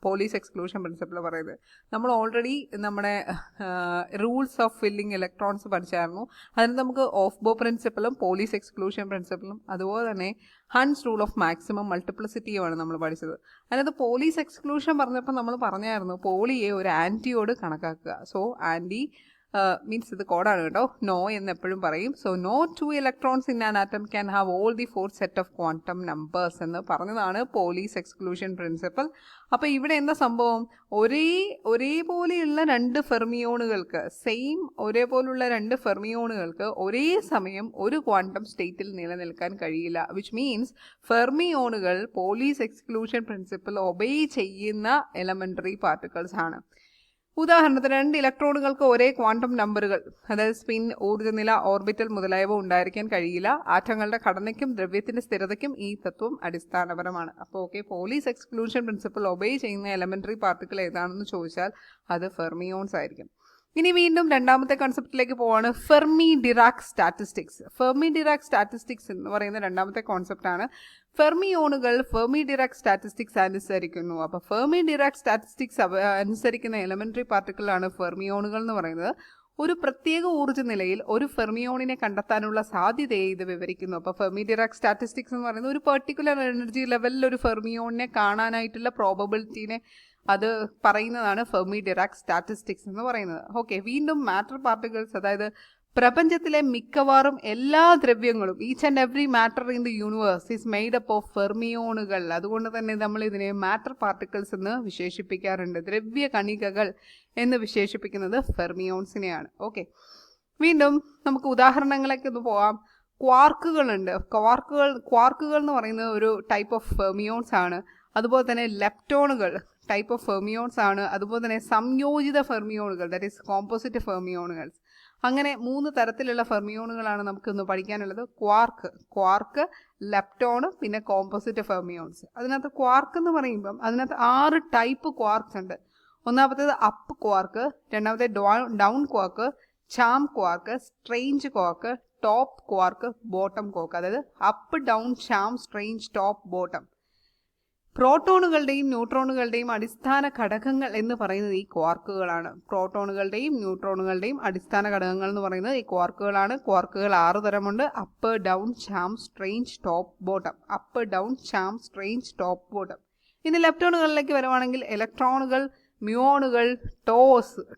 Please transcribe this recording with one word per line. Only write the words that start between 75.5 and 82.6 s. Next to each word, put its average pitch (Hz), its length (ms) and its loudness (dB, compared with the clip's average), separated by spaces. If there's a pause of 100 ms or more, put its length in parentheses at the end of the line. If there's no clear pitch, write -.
അവ-, 190 180 2
അനുസരിക്കുന്ന 214 800 0
എലമെന്ററി 208 460 -4
പാർട്ടിക്കിൾ 202 480 -2
ആണ് 185 180 0
ഫെർമിയോണുകൾ 196 720 -4
എന്ന് 226 120 -4
പറയുന്നത്. 170 440 -4 (420)
ഒരു 330 240 0
പ്രത്യേക 320 440 -2
ഊർജ്ജ 285 340 0
നിലയിൽ 208 460 -2
ഒരു 247 200 0
ഫെർമിയോണിനെ 254 760 -4
കണ്ടെത്താനുള്ള 214 600 -2